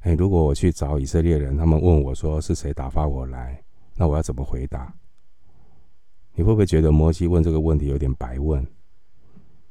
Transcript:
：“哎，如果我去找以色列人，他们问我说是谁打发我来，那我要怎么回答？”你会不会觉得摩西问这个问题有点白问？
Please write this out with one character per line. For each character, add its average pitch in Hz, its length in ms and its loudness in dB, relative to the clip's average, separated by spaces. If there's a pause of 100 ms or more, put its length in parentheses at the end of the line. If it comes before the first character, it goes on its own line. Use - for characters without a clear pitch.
：“哎， 85 120 2
如 90 140 2
果 90 140 4
我 71 120 4
去 85 180 2
找 73 260 -2
以 67 60 -2
色 82 160 0
列 82 180 4
人， 71 180 -2
他 78 80 0
们 80 160 6
问 80 220 6
我 65 100 -4
说 76 280 -2
是 80 160 -2
谁 71 160 -6
打 65 180 -8
发 76 160 0
我 73 200 -4
来， 123 360 -10 (320)
那 82 140 2
我 73 80 2
要 80 60 0
怎 - 120 -6
么 98 100 -6
回 127 220 -4
答？” - 260 -10 (1400)
你 - 80 0
会 110 100 6
不 110 60 4
会 101 80 6
觉 80 140 4
得 78 120 6
摩 78 200 6
西 85 140 -2
问 85 160 4
这 82 80 0
个 78 100 2
问 78 180 2
题 69 80 -2
有 69 100 -2
点 69 180 0
白 64 240 -8
问？ 71 280 -2 (1040)